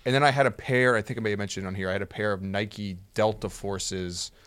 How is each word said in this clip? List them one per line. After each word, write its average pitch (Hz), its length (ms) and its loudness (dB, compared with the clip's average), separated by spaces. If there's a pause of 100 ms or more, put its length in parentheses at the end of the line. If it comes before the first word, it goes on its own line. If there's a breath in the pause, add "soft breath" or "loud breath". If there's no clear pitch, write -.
And 127 100 2
then 139 80 4
I 143 80 8
had 135 140 4
a 120 60 2
pair, 127 440 4
I 107 60 2
think 113 180 -6
I - 20 -4
may 107 100 0
have 101 80 0
mentioned 98 280 -4
on 95 80 -4
here, 95 140 -2
I - 20 0
had 98 100 -2
a 95 60 -4
pair 107 240 -2
of 95 100 -4
Nike 101 560 -4 (160)
Delta 107 360 0
Forces 92 840 -6 (160 soft breath)